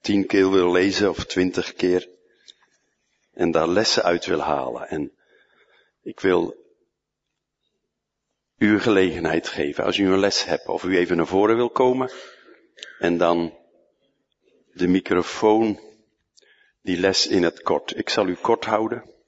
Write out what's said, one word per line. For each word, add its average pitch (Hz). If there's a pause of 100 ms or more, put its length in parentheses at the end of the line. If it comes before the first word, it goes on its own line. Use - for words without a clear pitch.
tien 101
keer 95
wil 90
lezen 95
of -
twintig 92
keer. 90 (1200)
En 85
daar 80
lessen 107
uit 87
wil 82
halen. 65
En 76 (920)
ik -
wil 87 (2000)
u 107
een 98
gelegenheid 87
geven. -
Als 98
u 95
een 98
les 98
hebt 85
of -
u 92
even 87
naar 82
voren 104
wil 120
komen. 127 (880)
En 87
dan 85 (1160)
de 87
microfoon 101 (920)
die 90
les 95
in 92
het -
kort. -
Ik -
zal 101
u 90
kort -
houden. 113 (180)